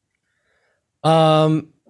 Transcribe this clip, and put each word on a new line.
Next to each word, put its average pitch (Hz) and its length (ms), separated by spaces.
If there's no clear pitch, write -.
Um, 156 680